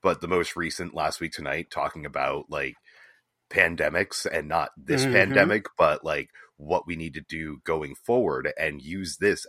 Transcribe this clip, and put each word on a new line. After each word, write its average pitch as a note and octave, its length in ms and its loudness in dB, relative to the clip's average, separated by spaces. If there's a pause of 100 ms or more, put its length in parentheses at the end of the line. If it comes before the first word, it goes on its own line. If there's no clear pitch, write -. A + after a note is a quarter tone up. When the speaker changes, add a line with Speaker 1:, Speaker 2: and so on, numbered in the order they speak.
Speaker 1:
but F2+ 200 2
the F2 60 -8
most F2 280 0
recent E2+ 400 -6
Last D#2 240 -2
Week E2 120 -6
Tonight D2+ 380 -6
talking D2 360 -6
about, C#2 440 -4
like, C#2 260 -6 (760)
pandemics E2+ 760 2
and D#2 220 -2
not D#2 280 0
this C3+ 280 0
Speaker 2:
Mm-hmm. C3 100 2
Speaker 1:
pandemic, G#2 520 6 (120)
but, D2+ 260 6
like, D2 280 -4 (260)
what D#2+ 300 0
we E2+ 80 -6
need D#2+ 180 -6
to D2+ 80 -10
do D#2 420 -8
going D#2 320 -2
forward D#2 640 0
and D2 240 -2
use E2+ 360 -8
this F#2+ 320 2